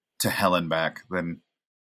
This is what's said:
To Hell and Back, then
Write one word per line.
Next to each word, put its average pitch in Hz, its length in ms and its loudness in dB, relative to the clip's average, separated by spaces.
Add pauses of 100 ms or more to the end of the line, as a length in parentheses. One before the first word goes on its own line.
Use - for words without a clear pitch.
(200)
To 110 100 2
Hell 95 240 2
and 85 160 0
Back, 80 400 -2
then 85 320 -4 (460)